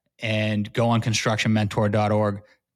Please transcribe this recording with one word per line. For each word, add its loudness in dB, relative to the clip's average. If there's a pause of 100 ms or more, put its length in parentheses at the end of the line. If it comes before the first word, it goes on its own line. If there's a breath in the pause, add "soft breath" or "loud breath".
(200)
and -2
go 0
on 2
construction 0
mentor 0
dot 0
org. 0 (340 soft breath)